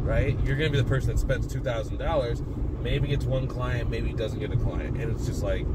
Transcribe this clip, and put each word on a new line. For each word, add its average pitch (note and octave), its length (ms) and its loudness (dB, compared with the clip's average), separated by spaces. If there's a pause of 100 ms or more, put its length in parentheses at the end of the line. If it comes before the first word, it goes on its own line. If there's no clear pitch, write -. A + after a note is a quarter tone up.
right? C#3+ 400 2
You're C3+ 140 2
gonna D#3 140 2
be C#3 60 2
the C3+ 60 4
person C3 280 2
that - 80 2
spends A#2 280 0
two C3 140 -4
thousand A2+ 380 -2
dollars, C3+ 440 0 (380)
maybe C3 260 2
gets C#3 160 2
one C3 240 2
client, B2 420 -2
maybe A#2 220 0
doesn't A2 280 -2
get G#2 120 -4
a - 60 2
client, - 400 0
and A#2 140 -2
it's - 140 -2
just - 160 -2
like F#2 340 0